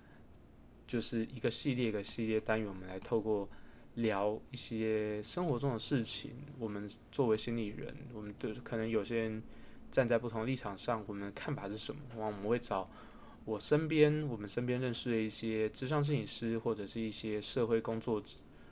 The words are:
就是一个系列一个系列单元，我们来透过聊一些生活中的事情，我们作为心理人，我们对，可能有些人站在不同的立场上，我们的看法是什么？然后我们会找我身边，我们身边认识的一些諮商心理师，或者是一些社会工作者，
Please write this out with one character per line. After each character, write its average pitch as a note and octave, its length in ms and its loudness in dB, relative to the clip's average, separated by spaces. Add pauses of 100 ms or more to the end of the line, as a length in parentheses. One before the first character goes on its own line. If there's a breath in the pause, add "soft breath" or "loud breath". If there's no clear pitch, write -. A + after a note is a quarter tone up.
(880 loud breath)
就 A#2 160 0
是 A2+ 240 0
一 B2 120 -10
个 A#2 120 2
系 B2+ 240 0
列 B2 140 2
一 G#2+ 40 0
个 G2+ 100 0
系 A2+ 240 -2
列 A2 140 4
单 A2 180 4
元， A2 80 0
我 G2+ 60 -4
们 F#2 160 -8
来 F#2 100 -6
透 A2+ 220 2
过 G#2 260 2 (500 loud breath)
聊 G#2+ 440 2 (100)
一 B2 60 -8
些 A2 640 0
生 F3+ 240 -2
活 C3+ 120 2
中 C3 160 2
的 A2 40 0
事 B2 240 2
情， - 280 -4 (280)
我 A#2+ 80 -2
们 G#2 220 -4 (240)
作 C3 140 4
为 A2 100 6
心 A#2 180 0
理 A#2 120 0
人， A2+ 280 -6 (200)
我 A2 80 -8
们 G#2 160 -8
对， A2 160 -2
可 A#2+ 220 -6
能 A2+ 120 0
有 A2 160 2
些 A#2 120 -2
人 A2 260 0 (480 loud breath)
站 B2+ 160 4
在 A#2 100 6
不 A#2 120 0
同 A2 120 -2
的 A2 60 0
立 C3+ 80 2
场 G2+ 240 -4
上， A2 300 0
我 G#2+ 40 -4
们 G2+ 140 -4
的 G2+ 60 -6
看 - 220 -4
法 G2 140 -4
是 G#2 80 -4
什 G#2+ 160 -4
么？ - 80 -12 (100)
然 A#2 100 -6
后 A2 60 0
我 G#2+ 40 0
们 G#2 180 -2
会 A#2+ 100 4
找 F#2+ 300 -2 (560 loud breath)
我 G#2+ 140 -2
身 D3+ 300 4
边， D3+ 400 6
我 A#2+ 80 -2
们 G#2 120 -6
身 B2 160 0
边 B2 160 2
认 B2 140 0
识 A#2+ 160 -2
的 A#2 60 4
一 A2 120 2
些 A2 420 0
諮 - 180 -2
商 D3 140 4
心 D3 120 2
理 A2+ 100 2
师， A2+ 340 0
或 A#2 140 2
者 G#2 140 -4
是 A2+ 140 -4
一 A2+ 100 0
些 G#2+ 300 -2
社 A#2 260 2
会 A2+ 140 6
工 A2+ 200 0
作 A2 200 2
者， - 180 -6 (340 loud breath)